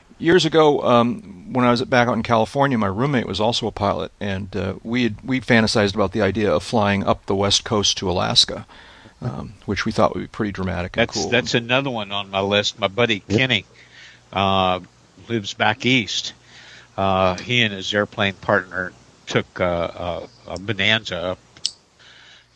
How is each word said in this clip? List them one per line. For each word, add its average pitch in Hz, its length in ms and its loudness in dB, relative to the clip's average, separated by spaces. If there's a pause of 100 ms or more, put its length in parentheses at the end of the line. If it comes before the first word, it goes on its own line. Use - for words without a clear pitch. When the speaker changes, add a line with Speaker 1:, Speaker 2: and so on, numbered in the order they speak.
(200)
Speaker 1:
Years 170 240 4
ago, 151 380 4
um, 117 720 0
when 127 100 2
I 123 80 4
was 120 140 2
back 120 240 4
out 113 60 0
in 110 80 -2
California, 120 540 2
my 107 100 0
roommate 117 400 0
was 98 120 -4
also 117 280 0
a 98 40 -4
pilot, 95 480 -2
and, 98 380 -6
uh, 95 160 -4 (100)
we 120 200 -2
had, 107 200 0
we 131 160 -2
fantasized 107 560 2
about 98 160 0
the 113 100 0
idea 98 300 2
of 76 120 2
flying 101 420 0
up - 220 -2
the 104 80 0
west 98 280 0
coast - 360 0
to 95 100 -2
Alaska, 104 560 0 (560)
um, - 320 -8 (120)
which 98 200 -2
we 113 60 -2
thought - 220 2
would 95 80 -6
be 95 60 -8
pretty 107 240 -4
dramatic 90 440 -6
and 113 120 2
Speaker 2:
That's, 107 140 -6
Speaker 1:
cool. 85 100 -2
Speaker 2:
that's 120 240 0
another 127 340 0
one 107 220 -8
on 101 180 -8
my 98 120 -2
list. 101 380 0
My 101 80 0
buddy 107 400 0
Speaker 3:
Yep. 101 120 0
Speaker 2:
Kenny, 127 260 0 (680)
uh, 95 460 2 (480)
lives 113 280 -6
back 107 300 0
east. 120 480 0 (600)
Uh, 95 420 2
he 123 260 0
and 104 100 0
his 95 200 -8
airplane 104 400 -2
partner 92 580 -2 (360)
took, - 320 -2
uh, 87 680 -4 (200)
a, 85 60 -12
a 87 60 -10
Bonanza 101 580 -2
up 90 220 -6 (1160)